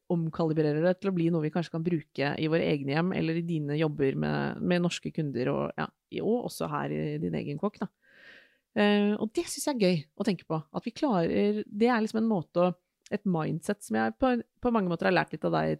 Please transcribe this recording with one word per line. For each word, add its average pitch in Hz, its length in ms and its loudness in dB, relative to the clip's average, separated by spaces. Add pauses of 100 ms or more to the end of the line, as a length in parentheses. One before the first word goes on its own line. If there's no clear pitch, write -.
omkalibrerer 156 760 0
det 180 160 2
til 196 80 -4
å 190 80 0
bli 165 160 2
noe 160 120 2
vi 151 80 -2
kanskje 175 200 -4
kan 160 120 -4
bruke 147 520 -2
i 156 120 0
våre 165 160 2
egne 143 280 0
hjem, 170 200 0
eller 165 280 0
i 170 40 -2
dine 151 320 -2
jobber 147 400 2
med, 147 440 -2
med 180 240 2
norske 156 280 -4
kunder, 135 360 -2
og, 143 140 0 (140)
ja, 156 100 -4 (260)
i, - 80 -6
og 220 280 -2
også 160 200 -6
her 147 240 -4
i 151 120 -2 (160)
din 165 200 -2
egen 143 200 -6
kokk, - 200 -4
da. 196 80 -4 (880)
Eh, 208 400 4
og 214 180 -4
det 339 140 -2
synes - 180 -8
jeg 294 80 0
er 240 80 -2
gøy 180 140 4 (180)
å 202 140 -6
tenke 180 180 0
på, 160 160 -4
at - 240 -10
vi 233 80 -6
klarer, 208 720 2
det 214 240 2
er 220 140 2
liksom 220 160 -2
en 226 100 2
måte 175 380 2
å, - 0 - (420)
et - 160 -4
mindset 165 560 -2
som 214 160 -4
jeg 220 220 0
på, 254 160 4 (260)
på 247 80 0
mange 196 220 2
måter 180 160 0
har 180 80 4
lært 151 180 0
litt - 140 -2
av 165 80 0
deg, 156 240 0